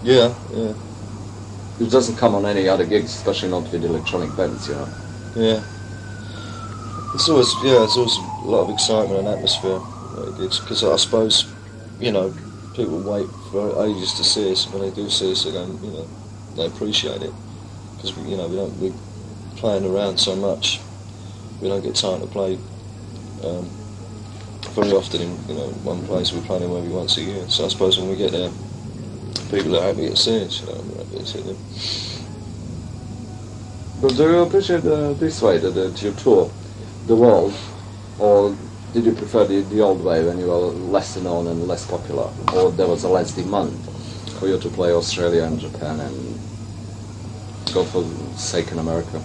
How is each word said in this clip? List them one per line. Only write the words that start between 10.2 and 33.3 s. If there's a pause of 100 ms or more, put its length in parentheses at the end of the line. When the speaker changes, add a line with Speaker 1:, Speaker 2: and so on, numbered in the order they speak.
Speaker 1:
gigs,
'cause
I
suppose, (540)
you
know, (420)
people
wait (240)
for
ages
to
see
us.
When
they
do
see
us,
they
go, (180)
you
know, (500)
they
appreciate
it, (680)
'cause
we,
you
know,
we
don't,
we're (640)
playing
around
so
much. (800)
We
don't
get
time
to
play, (840)
um, (1040)
very
often
in, (100)
you
know, (180)
one
place.
We're
playing
maybe
once
a
year.
So
I
suppose
when
we
get
there, (1000)
people
are
happy
to
see
us,
you
know,
we're
happy
to
see
them. (2500)